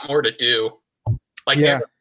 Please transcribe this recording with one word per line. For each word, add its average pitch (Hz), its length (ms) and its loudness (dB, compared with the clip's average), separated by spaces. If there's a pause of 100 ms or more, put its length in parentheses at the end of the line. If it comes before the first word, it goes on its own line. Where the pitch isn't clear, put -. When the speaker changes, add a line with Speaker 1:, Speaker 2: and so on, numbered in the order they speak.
Speaker 1:
more 143 140 2
to 113 120 0
do. 117 440 -2 (680)
Like, 139 120 0
they 147 100 4
have 139 120 2
Speaker 2:
Yeah. 117 60 -6 (140)